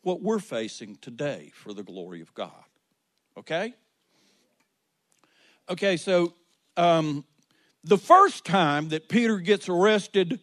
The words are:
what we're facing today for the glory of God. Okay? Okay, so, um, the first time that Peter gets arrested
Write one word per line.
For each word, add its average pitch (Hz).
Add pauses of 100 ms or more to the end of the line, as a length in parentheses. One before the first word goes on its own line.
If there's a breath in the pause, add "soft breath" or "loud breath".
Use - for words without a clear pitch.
what 180
we're 220
facing 110
today 117
for -
the 101
glory 90
of 80
God. 90 (720)
Okay? 185 (1900 soft breath)
Okay, 185
so, 175 (420)
um, 160 (580)
the 180
first 370
time 156
that 156
Peter 226
gets 190
arrested 190